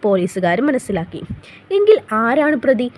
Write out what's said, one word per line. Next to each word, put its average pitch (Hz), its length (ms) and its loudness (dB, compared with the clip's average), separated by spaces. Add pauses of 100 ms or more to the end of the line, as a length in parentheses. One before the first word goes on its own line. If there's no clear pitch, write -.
പോലീസുകാർ 185 600 0
മനസ്സിലാക്കി. 202 600 -4 (500)
എങ്കിൽ 415 280 4 (120)
ആരാണ് 269 440 2
പ്രതി? 247 420 0